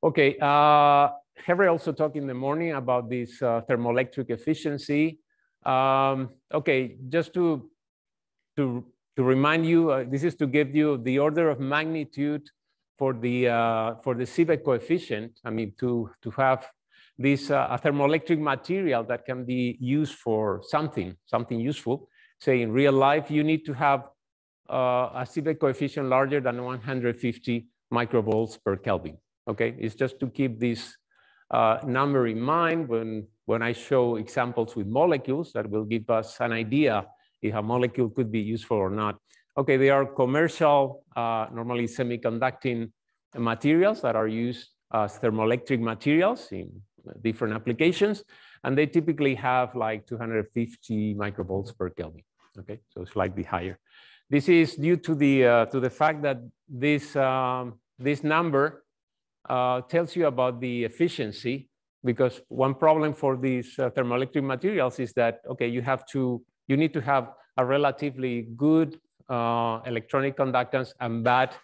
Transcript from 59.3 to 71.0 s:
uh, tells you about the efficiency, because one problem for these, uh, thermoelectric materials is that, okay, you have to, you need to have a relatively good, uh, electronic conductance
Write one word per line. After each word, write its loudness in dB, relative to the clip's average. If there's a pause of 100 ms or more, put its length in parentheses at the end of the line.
uh, 0
tells -2
you 2
about 0
the -2
efficiency, -4 (360)
because 0
one 0
problem 2
for 0
these, -4
uh, 0
thermoelectric -2
materials -2
is -6
that, 0 (100)
okay, -4
you -4
have -2
to, -4 (260)
you 2
need 2
to -2
have 0 (240)
a 2
relatively -2
good, 2 (300)
uh, -2
electronic -4
conductance -2